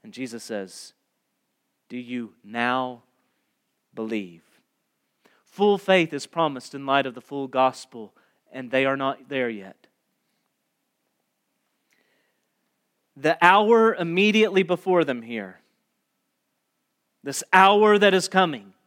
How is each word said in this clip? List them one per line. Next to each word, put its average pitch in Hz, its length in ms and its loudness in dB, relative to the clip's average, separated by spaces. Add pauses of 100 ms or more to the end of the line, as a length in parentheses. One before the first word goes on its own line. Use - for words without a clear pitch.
And 110 120 -20
Jesus 117 280 -12
says, 98 520 -14 (960)
"Do 123 80 -12
you 120 440 -10
now 120 600 -6 (880)
believe?" 104 480 -10 (1000)
Full 202 360 0
faith 180 340 0
is 143 140 -10
promised 147 480 -6
in 139 100 -14
light 135 220 0
of 123 80 -10
the 127 60 -16
full 139 260 -10
gospel, 127 680 -4 (380)
and 127 220 -14
they 135 120 0
are 135 120 -2
not 135 320 -8
there 131 200 -4
yet. 98 380 -14 (3250)
The 156 240 -2
hour 214 540 6
immediately 196 720 0
before 175 400 0
them 123 180 -6
here, 110 380 -12 (1600)
this 139 300 -8
hour 208 460 6
that 196 140 6
is 185 140 0
coming 147 480 -2 (120)